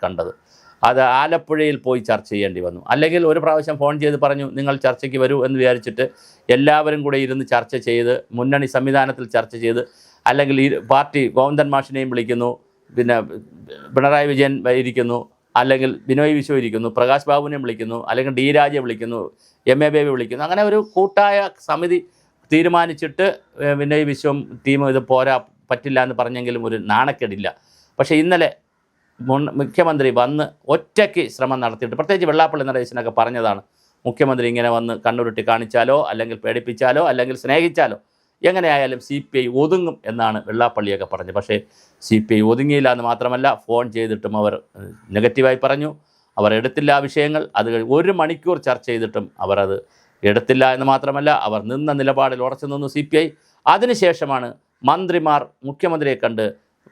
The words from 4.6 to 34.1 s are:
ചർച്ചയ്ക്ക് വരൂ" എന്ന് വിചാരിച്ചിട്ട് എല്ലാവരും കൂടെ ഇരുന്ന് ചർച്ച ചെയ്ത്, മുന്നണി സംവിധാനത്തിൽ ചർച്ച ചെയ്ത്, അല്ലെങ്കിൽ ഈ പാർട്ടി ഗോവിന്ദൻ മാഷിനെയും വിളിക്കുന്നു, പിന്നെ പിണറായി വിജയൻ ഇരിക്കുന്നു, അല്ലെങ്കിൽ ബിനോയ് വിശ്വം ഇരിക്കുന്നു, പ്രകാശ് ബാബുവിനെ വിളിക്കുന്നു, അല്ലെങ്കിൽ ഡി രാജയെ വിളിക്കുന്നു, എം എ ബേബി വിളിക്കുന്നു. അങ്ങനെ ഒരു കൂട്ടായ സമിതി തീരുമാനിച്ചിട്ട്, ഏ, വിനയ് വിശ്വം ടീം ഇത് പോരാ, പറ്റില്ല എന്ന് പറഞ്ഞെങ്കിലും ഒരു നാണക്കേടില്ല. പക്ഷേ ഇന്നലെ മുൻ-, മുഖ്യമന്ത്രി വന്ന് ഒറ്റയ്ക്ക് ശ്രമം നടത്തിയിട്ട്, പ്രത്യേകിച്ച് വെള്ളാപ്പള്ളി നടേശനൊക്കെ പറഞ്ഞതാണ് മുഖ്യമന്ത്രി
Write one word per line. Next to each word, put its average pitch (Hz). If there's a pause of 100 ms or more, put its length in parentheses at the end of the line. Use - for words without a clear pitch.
ചർച്ചയ്ക്ക് 135
വരൂ" 131
എന്ന് 131
വിചാരിച്ചിട്ട് 123 (440)
എല്ലാവരും 151
കൂടെ 139
ഇരുന്ന് 131
ചർച്ച 120
ചെയ്ത്, 120 (180)
മുന്നണി 131
സംവിധാനത്തിൽ 131
ചർച്ച 113
ചെയ്ത്, 117 (440)
അല്ലെങ്കിൽ 135
ഈ 135 (180)
പാർട്ടി 143
ഗോവിന്ദൻ 143
മാഷിനെയും 135
വിളിക്കുന്നു, 120 (400)
പിന്നെ 120 (720)
പിണറായി 143
വിജയൻ 139 (220)
ഇരിക്കുന്നു, 120 (360)
അല്ലെങ്കിൽ 131 (140)
ബിനോയ് 143
വിശ്വം 143
ഇരിക്കുന്നു, 113
പ്രകാശ് 127
ബാബുവിനെ 143
വിളിക്കുന്നു, 117
അല്ലെങ്കിൽ 131
ഡി 131
രാജയെ 143
വിളിക്കുന്നു, 113 (460)
എം 131
എ 151
ബേബി 147
വിളിക്കുന്നു. 123
അങ്ങനെ 185
ഒരു 208 (100)
കൂട്ടായ 202 (220)
സമിതി 170 (520)
തീരുമാനിച്ചിട്ട്, 170 (340)
ഏ, 143
വിനയ് 147
വിശ്വം 143 (220)
ടീം 139
ഇത് 131
പോരാ, 131 (320)
പറ്റില്ല 127
എന്ന് 127
പറഞ്ഞെങ്കിലും 123
ഒരു 110
നാണക്കേടില്ല. 107 (520)
പക്ഷേ 139
ഇന്നലെ 165 (720)
മുൻ-, 135
മുഖ്യമന്ത്രി 143
വന്ന് 131 (220)
ഒറ്റയ്ക്ക് 175
ശ്രമം 131
നടത്തിയിട്ട്, 117
പ്രത്യേകിച്ച് 175
വെള്ളാപ്പള്ളി 156
നടേശനൊക്കെ 123
പറഞ്ഞതാണ് 113 (440)
മുഖ്യമന്ത്രി 127